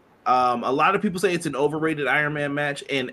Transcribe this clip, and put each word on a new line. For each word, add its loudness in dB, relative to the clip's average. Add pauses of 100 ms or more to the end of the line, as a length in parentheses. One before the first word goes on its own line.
(260)
Um, 2
a 0
lot 4
of -2
people -2
say 2
it's -2
an -6
overrated 0
Iron 0
Man -4
match, -4
and -2